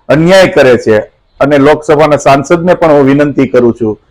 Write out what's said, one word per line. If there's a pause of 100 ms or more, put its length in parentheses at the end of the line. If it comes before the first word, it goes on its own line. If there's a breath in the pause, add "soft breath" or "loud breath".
અન્યાય
કરે
છે, (440)
અને
લોકસભાના
સાંસદને
પણ
હું
વિનંતી
કરું
છું (140)